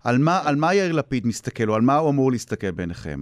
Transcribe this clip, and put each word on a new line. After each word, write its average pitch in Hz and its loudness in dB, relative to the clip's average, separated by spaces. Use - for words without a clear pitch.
על 120 2
מה, 156 2
על 147 0
מה 160 2
יאיר 185 0
לפיד 127 -2
מסתכל, - -4
או 107 2
על 110 2
מה 135 4
הוא 156 2
אמור 135 2
להסתכל 107 -4
בעיניכם? 85 -8